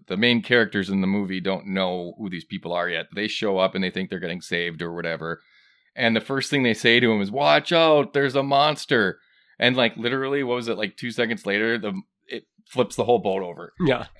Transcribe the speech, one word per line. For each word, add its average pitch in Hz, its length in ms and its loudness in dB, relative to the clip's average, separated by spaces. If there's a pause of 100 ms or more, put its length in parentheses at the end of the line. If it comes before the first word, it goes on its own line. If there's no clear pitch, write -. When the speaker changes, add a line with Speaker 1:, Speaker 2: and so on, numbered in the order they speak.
Speaker 1:
the 92 100 -4
main 120 240 4
characters 104 480 2
in 98 100 0
the 95 80 0
movie 98 320 -2
don't 95 280 -4
know 90 500 -4
who 107 120 -8
these 87 140 -10
people 87 300 -10
are 87 160 -2
yet. 82 160 -4 (100)
They 104 140 -4
show 101 280 -2
up 92 160 2
and 98 80 -4
they 92 80 -2
think 92 200 -6
they're 92 100 -8
getting 87 220 -8
saved 85 400 -6
or 85 120 -8
whatever. 82 460 -6 (560)
And 117 200 2
the 110 60 2
first 135 300 -4
thing 143 120 2
they 120 120 4
say 120 240 4
to 120 120 4
him 104 100 0
is, 98 100 -4
"Watch 151 400 2
out, 160 420 4
there's 139 220 0
a 139 80 2
monster." 139 760 2 (380)
And, 123 180 2
like, 120 220 2
literally, 135 460 -2
what 123 120 -2
was 120 120 -6
it, 110 100 -2
like, 101 200 -4
two 123 120 -8
seconds 117 380 -2
later, 110 320 0
the, 98 200 -6 (280)
it - 160 -12 (260)
flips 123 260 -2
the 120 100 -2
whole 120 120 4
boat 98 240 -2
over. 87 320 -12 (100)
Speaker 2:
Yeah. 120 220 2 (140)